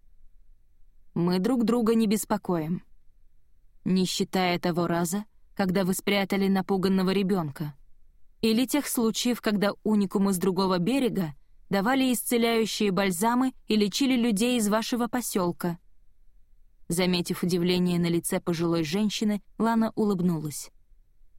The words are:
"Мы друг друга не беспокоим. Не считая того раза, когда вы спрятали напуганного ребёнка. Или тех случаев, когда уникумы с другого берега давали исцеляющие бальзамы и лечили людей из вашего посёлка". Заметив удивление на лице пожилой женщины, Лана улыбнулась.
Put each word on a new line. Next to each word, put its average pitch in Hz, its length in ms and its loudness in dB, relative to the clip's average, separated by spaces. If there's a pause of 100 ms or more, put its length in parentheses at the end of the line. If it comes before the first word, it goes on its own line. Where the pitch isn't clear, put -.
(1160)
"Мы 175 240 0
друг 233 240 0
друга 226 320 2
не 226 100 2
беспокоим. 185 800 -2 (1000)
Не 185 220 0
считая 180 540 -2
того 170 260 -2
раза, 175 400 -2 (300)
когда 190 280 0
вы 185 120 0
спрятали 196 520 0
напуганного 190 640 2
ребёнка. 175 640 -2 (680)
Или 226 240 2
тех 285 220 -2
случаев, 226 540 0
когда 208 300 0 (120)
уникумы 196 500 2
с 180 40 -2
другого 180 400 0
берега 185 560 0 (360)
давали 254 440 2
исцеляющие 226 800 0
бальзамы 214 640 0 (140)
и 214 80 0
лечили 233 400 2
людей 240 440 2
из 208 100 0
вашего 226 380 0
посёлка". 175 720 -2 (1080)
Заметив 175 540 0
удивление 180 580 0
на 175 80 0
лице 170 320 0
пожилой 170 440 0
женщины, 208 580 -2 (160)
Лана 226 380 0
улыбнулась. 175 720 -2 (680)